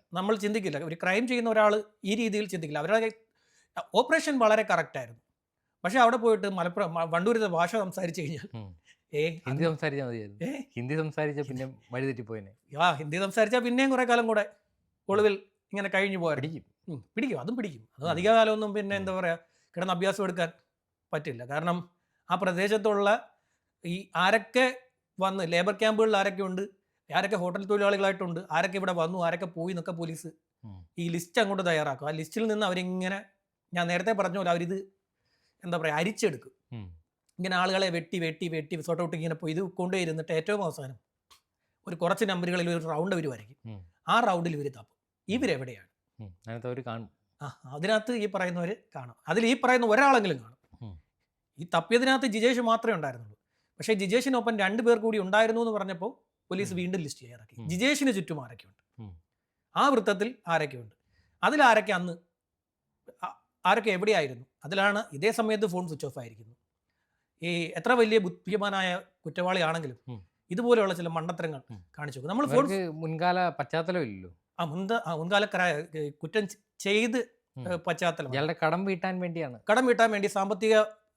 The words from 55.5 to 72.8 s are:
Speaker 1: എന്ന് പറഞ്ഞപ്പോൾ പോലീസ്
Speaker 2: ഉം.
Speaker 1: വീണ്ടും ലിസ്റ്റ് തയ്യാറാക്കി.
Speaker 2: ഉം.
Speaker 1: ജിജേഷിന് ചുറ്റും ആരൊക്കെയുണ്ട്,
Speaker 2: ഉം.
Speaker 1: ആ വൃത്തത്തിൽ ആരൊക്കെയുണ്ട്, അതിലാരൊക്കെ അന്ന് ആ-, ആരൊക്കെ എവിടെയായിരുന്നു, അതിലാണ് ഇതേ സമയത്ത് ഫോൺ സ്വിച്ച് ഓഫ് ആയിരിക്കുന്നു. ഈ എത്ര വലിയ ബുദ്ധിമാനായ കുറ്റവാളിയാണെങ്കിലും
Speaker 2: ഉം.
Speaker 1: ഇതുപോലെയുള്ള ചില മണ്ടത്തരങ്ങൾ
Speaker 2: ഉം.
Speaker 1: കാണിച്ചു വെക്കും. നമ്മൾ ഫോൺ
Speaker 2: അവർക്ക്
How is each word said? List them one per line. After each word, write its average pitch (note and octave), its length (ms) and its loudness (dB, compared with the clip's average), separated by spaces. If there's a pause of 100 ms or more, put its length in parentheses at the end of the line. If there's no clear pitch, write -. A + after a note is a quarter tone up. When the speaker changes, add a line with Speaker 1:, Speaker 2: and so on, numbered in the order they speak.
Speaker 1:
എന്ന് A3+ 120 -2
പറഞ്ഞപ്പോൾ F#3+ 380 -4 (380)
പോലീസ് F#3 220 -4
Speaker 2:
ഉം. F3+ 60 -6
Speaker 1:
വീണ്ടും F3+ 240 -2
ലിസ്റ്റ് C#3 220 -10
തയ്യാറാക്കി. A#2 380 -20
Speaker 2:
ഉം. C#3 80 -8
Speaker 1:
ജിജേഷിന് C4 440 2
ചുറ്റും D#3+ 320 -6
ആരൊക്കെയുണ്ട്, - 560 -20
Speaker 2:
ഉം. F#2 200 -16 (540)
Speaker 1:
ആ A#3 140 4
വൃത്തത്തിൽ G#3+ 460 0 (120)
ആരൊക്കെയുണ്ട്, C#3 480 -2 (480)
അതിലാരൊക്കെ A3 500 6
അന്ന് F3 240 -4 (1080)
ആ-, - 200 -10 (220)
ആരൊക്കെ G#3+ 240 4
എവിടെയായിരുന്നു, F3+ 560 0 (200)
അതിലാണ് G3 380 2 (100)
ഇതേ F3 180 0
സമയത്ത് A3 360 0
ഫോൺ F3+ 200 -4
സ്വിച്ച് D#3 180 -8
ഓഫ് C3+ 140 -10
ആയിരിക്കുന്നു. A2+ 360 -18 (840)
ഈ E3+ 340 -2
എത്ര F3 160 2
വലിയ A3+ 260 6
ബുദ്ധിമാനായ F#3+ 840 -2 (240)
കുറ്റവാളിയാണെങ്കിലും E3 720 -2 (100)
Speaker 2:
ഉം. A2+ 200 -14 (240)
Speaker 1:
ഇതുപോലെയുള്ള A3 420 4
ചില E3+ 140 -6
മണ്ടത്തരങ്ങൾ E3 540 -6 (100)
Speaker 2:
ഉം. G2 140 -16 (140)
Speaker 1:
കാണിച്ചു C#3 200 -10
വെക്കും. C#3 100 -8
നമ്മൾ B3 160 0
ഫോൺ - 100 0
Speaker 2:
അവർക്ക് G3 340 2